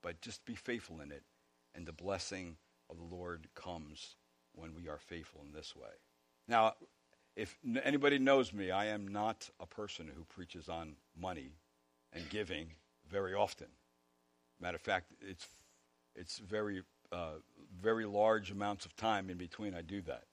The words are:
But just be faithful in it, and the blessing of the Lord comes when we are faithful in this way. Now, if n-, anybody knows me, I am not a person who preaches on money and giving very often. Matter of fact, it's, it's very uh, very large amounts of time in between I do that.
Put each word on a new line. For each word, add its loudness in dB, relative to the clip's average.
But -6
just -12
be -8
faithful -6
in -12
it, -12
and -8
the -10
blessing -4
of -12
the -10
Lord -8
comes -10
when -12
we -10
are -4
faithful -12
in -16
this -12
way. -14
Now, 8
if -4
n-, 2
anybody 6
knows 8
me, 0
I 4
am -2
not -2
a -10
person -8
who -12
preaches -12
on -6
money -6
and -8
giving -4
very 0
often. 0
Matter -2
of -6
fact, 0
it's, -12
it's -10
very -2
uh, -4
very 6
large 6
amounts -2
of -18
time 4
in -4
between -6
I -6
do -6
that. -6